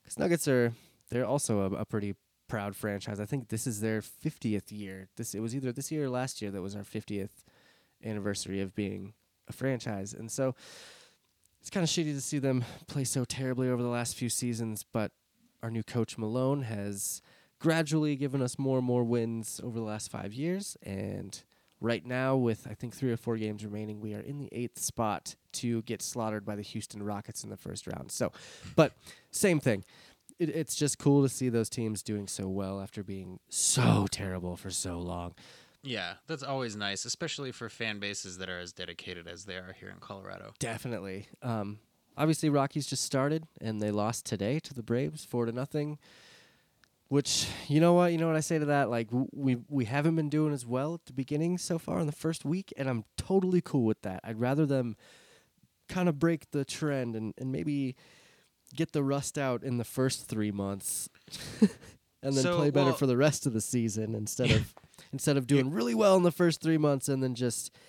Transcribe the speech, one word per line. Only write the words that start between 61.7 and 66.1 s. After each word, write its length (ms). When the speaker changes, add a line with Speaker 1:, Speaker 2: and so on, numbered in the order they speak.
Speaker 1:
then 80
Speaker 2:
So, 140
Speaker 1:
play 140
better 160
Speaker 2:
well 80
Speaker 1:
for 120
the 120
rest 280
of 60
the 80
season 540
instead 360
Speaker 2:
<laughs> 20
Speaker 1:
of, 200
instead 240
of 100
doing 200
Speaker 2:
Yeah. 80
Speaker 1:
really 200
well 220